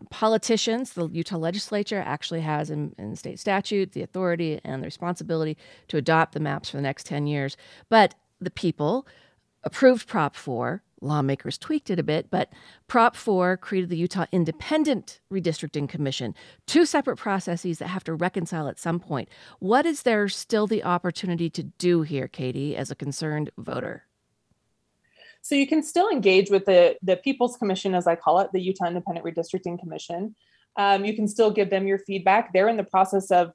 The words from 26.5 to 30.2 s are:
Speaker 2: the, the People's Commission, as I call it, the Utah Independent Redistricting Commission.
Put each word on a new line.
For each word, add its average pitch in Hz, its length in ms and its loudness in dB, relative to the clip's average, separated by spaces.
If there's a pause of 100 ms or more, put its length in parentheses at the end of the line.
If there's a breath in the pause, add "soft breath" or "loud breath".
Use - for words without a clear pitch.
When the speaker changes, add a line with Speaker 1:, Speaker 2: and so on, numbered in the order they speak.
Speaker 2:
the, 175 400 8
the 180 140 2
People's 247 400 -2
Commission, 190 360 0
as 175 140 2
I 170 80 4
call 170 240 4
it, 190 140 0
the 185 80 0
Utah 185 240 -2
Independent 170 400 -6
Redistricting 170 520 -6
Commission. 175 580 -10 (420)